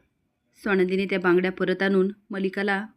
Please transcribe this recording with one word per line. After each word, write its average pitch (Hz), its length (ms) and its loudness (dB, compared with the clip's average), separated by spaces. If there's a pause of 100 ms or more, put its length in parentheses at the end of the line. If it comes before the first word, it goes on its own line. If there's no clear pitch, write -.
(640)
स्वानंदीने 190 420 0
त्या 190 140 -2
बांगड्या 185 340 2
परत 185 300 -2
आणून 196 300 2 (180)
मल्लिकाला 196 560 -4 (100)